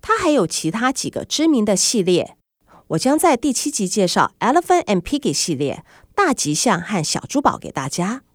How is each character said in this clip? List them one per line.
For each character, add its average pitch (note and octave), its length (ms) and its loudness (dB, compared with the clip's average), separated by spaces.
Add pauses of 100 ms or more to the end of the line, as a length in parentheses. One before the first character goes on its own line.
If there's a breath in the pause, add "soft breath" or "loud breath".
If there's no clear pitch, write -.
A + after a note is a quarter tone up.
他 - 160 0
还 F#4+ 120 2
有 C4+ 160 4
其 - 240 -4
他 A3 220 -2
几 - 180 -6
个 - 160 -6
知 D#4 220 0
名 B3+ 180 4
的 G#3 100 2
系 F#3+ 280 0
列， F3 340 0 (520 soft breath)
我 D#3+ 100 0
将 C#4 180 2
在 D#4 180 4
第 C#4+ 160 -2
七 D4 200 -4
集 G3 160 -2
介 F#3+ 180 0
绍 F3 340 0
《Elephant E4+ 440 2
and F#3+ 180 0
Piggy》 A#3 320 -4
系 D#3 220 -2
列， C3+ 280 -4 (300 soft breath)
大 F4+ 220 2
吉 D3 180 -2
象 F3 260 2
和 F3 240 -4
《小 - 180 -2
珠 - 200 -2
宝》 C#4 160 2
给 - 140 -12
大 C#3 180 -6
家。 G#3+ 320 -4 (140)